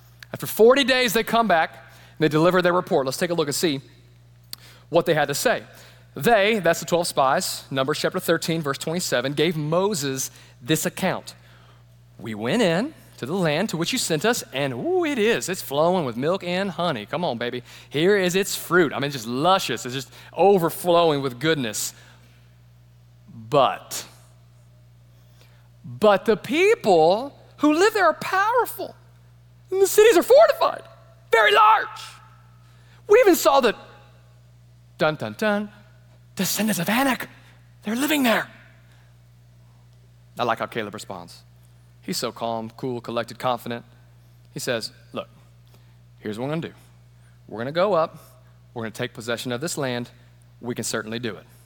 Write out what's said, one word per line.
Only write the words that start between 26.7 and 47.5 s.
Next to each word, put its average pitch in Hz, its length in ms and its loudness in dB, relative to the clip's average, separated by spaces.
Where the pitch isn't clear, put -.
who 302 160 2
live 381 200 2
there 381 120 2
are 311 80 4
powerful, 392 840 -4
and 381 100 -2
the 392 60 6
cities 427 300 6
are 320 80 4
fortified, - 580 6
very 415 240 4
large. 427 460 4
We 415 120 8
even 403 160 6
saw 277 240 4
that, 226 160 2
dun, 156 180 2
dun, 110 240 -8
dun, 208 320 -2
descendants 196 440 -2
of 170 100 -4
Anak, 254 400 0
they're 214 140 -4
living 294 260 0
there. 220 260 0
I 120 60 -4
like 113 140 -2
how 110 80 -6
Caleb 104 280 -8
responds. 92 480 -16
He's - 140 -8
so 120 160 -6
calm, 113 440 -6
cool, 123 240 -8
collected, 117 380 -6
confident. 120 460 -6
He 156 60 -12
says, 113 320 -4
"Look, 117 160 -10
here's 107 180 -10
what 127 80 -8
we're 147 60 -6
gonna 156 160 -8
do. - 60 -20
We're 104 120 -14